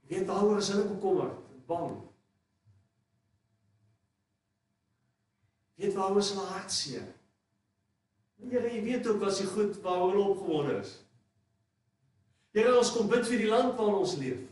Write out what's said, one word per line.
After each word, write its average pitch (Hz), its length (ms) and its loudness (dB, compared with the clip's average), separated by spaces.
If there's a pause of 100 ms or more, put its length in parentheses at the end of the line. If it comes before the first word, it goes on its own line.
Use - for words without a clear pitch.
Weet 185 200 -4
waaroor 202 300 2
is - 140 -2
hulle - 160 0
bekommerd - 640 -2
en - 140 -20
bang. - 260 -4 (3750)
Weet - 180 -2
waaroor 196 260 2
is 196 100 0
hulle 196 160 -6
hartseer. - 600 -8 (1300)
Here, 233 440 -2
U 208 40 -4
weet 233 240 -4
ook 208 120 4
wat 196 120 0
is 190 60 -2
die 190 100 -2
goed 202 340 -2
waaroor 180 300 2
hulle 202 220 4
opgewonde 151 460 -2
is. - 260 -14 (1500)
Here, 247 260 6
ons - 140 4
kom 214 160 0
bid 240 200 2
vir 240 100 0
die 214 140 2
land 247 240 4
waarin 208 280 2
ons 170 160 -2
leef. 127 220 -4 (100)